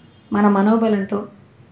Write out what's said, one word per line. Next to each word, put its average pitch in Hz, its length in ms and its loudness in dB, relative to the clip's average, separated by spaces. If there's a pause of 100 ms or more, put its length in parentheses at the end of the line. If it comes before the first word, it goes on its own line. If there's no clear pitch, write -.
(320)
మన 208 160 2
మనోబలంతో 208 800 0 (440)